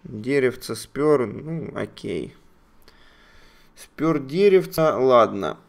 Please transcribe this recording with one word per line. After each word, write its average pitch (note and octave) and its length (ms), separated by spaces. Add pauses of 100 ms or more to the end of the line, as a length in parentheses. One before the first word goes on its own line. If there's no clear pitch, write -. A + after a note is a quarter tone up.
Деревце B2+ 680
спер, C3+ 520
ну C3 480
окей. - 600 (1400)
Спер D3+ 440
деревца, D#3+ 760
ладно. A2 600 (120)